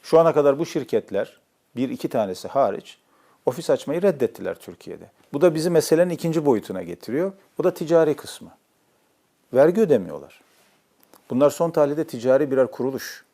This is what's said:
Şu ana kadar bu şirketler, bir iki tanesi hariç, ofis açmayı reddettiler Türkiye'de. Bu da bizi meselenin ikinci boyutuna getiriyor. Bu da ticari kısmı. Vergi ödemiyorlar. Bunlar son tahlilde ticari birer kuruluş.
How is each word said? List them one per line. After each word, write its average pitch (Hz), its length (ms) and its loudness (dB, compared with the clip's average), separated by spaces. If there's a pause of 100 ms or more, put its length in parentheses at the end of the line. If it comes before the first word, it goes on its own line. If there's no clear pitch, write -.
Şu 160 160 4
ana 165 140 4
kadar 143 260 4
bu 165 60 -2
şirketler, - 720 -4 (360)
bir 123 140 -4
iki 127 200 -8
tanesi 98 380 -4
hariç, 117 500 -4 (480)
ofis 160 240 -4
açmayı 147 320 -2
reddettiler 120 540 -2
Türkiye'de. - 560 -18 (220)
Bu 147 80 -2
da 170 140 4
bizi 160 140 -2
meselenin 165 400 0
ikinci 165 360 -2
boyutuna 98 380 0
getiriyor. 123 480 -6 (260)
Bu - 60 -4
da 175 100 2
ticari 160 420 2
kısmı. - 340 -18 (1040)
Vergi 165 280 4
ödemiyorlar. 90 600 -2 (880)
Bunlar 135 200 4
son 165 220 -2
tahlilde 151 360 0
ticari 127 440 0
birer 131 200 2
kuruluş. - 640 -6